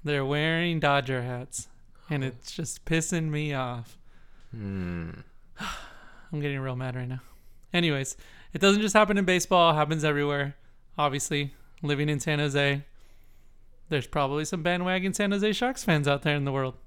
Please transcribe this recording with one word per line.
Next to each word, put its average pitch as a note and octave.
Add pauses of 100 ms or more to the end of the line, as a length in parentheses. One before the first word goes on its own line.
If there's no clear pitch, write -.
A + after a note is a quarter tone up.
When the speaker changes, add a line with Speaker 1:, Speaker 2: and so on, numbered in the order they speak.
Speaker 1:
they're D3
wearing D#3+
Dodger C3+
hats, B2 (420)
and C#3+
it's B2+
just -
pissing D#3+
me D3+
off. B2 (540)
Speaker 2:
Hmm. F2+ (260)
Speaker 1:
<sighs> -
I'm -
getting C#3+
real C3+
mad B2+
right B2+
now. B2+ (540)
Anyways, D3+ (380)
it -
doesn't G3
just G#3+
happen G#3+
in G3
baseball. F3
It D3+
happens D3+
everywhere, C#3+ (420)
obviously. C#3+ (300)
Living D3
in D3
San D3
Jose, C#3+ (1040)
there's C#3+
probably D3
some D#3+
bandwagon F3+
San G3+
Jose G3+
Sharks B3+
fans D3+
out C#3+
there D3
in C#3+
the C#3
world. C3 (140)